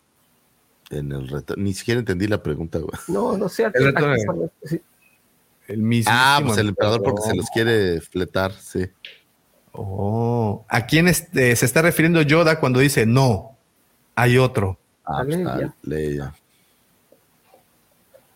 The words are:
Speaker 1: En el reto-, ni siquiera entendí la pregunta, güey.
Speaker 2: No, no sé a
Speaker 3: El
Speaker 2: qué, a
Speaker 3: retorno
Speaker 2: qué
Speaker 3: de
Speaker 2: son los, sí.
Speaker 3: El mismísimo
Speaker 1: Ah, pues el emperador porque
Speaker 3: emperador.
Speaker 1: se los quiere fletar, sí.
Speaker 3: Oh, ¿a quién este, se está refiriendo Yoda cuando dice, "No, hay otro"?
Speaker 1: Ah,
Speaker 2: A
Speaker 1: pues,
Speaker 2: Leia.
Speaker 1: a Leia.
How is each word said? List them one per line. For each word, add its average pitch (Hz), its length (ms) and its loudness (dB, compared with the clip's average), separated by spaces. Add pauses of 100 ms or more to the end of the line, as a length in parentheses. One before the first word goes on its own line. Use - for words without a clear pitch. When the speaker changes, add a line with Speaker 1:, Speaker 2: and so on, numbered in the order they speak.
(880)
Speaker 1:
En 71 220 -8
el 69 160 -8
reto-, 69 300 -8
ni 98 160 -2
siquiera 117 260 -2
entendí 95 280 -2
la 104 140 -2
pregunta, 80 380 -6
güey. 76 120 -8 (160)
Speaker 2:
No, 196 300 -2
no 202 120 -4
sé 226 160 -2
a - 20 0
Speaker 3:
El 208 60 -6
Speaker 2:
qué, 127 100 2
a - 40 4
Speaker 3:
retorno 147 280 0
Speaker 2:
qué 117 60 0
Speaker 3:
de 104 40 -4
Speaker 2:
son 170 140 -4
los, 165 100 -6 (140)
sí. 165 180 -6 (840)
Speaker 3:
El 101 140 -8
mismísimo 113 360 2
Speaker 1:
Ah, 139 280 4
pues 110 120 0
el 104 120 2
emperador 107 340 0
porque 104 180 -2
Speaker 3:
emperador. 107 100 -2
Speaker 1:
se 95 60 -2
los - 140 -4
quiere 107 500 0
fletar, 95 520 -4
sí. - 320 -8 (880)
Speaker 3:
Oh, 110 960 -2
¿a 120 160 0
quién 165 220 4
este, 131 480 2
se 127 100 0
está 165 160 2
refiriendo 165 400 4
Yoda 160 380 4
cuando 127 200 2
dice, 139 260 4
"No, 117 520 2 (580)
hay 123 220 4
otro"? 120 420 0 (240)
Speaker 1:
Ah, 73 180 -6
Speaker 2:
A - 40 -2
Speaker 1:
pues, 151 120 -4
Speaker 2:
Leia. 180 160 -4
Speaker 1:
a - 300 -6
Leia. 73 520 -6 (2000)